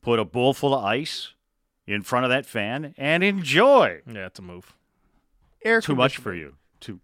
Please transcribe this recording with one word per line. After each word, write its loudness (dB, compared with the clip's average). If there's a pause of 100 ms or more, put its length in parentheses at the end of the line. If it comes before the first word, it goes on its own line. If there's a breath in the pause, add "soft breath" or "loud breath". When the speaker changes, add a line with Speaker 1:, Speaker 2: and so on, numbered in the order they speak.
Speaker 1:
Put 2
a 0
bowl 2
full 0
of -4
ice -4 (540)
in -4
front 0
of 0
that -2
fan -8
and 0
enjoy. 4 (100)
Speaker 2:
Yeah, -10
it's -18
a -18
move. -18 (880)
Speaker 3:
Air 2
Speaker 1:
Too -2
much 2
Speaker 3:
conditioning. -14
Speaker 1:
for -6 (180)
you. -20 (240)
Too. -14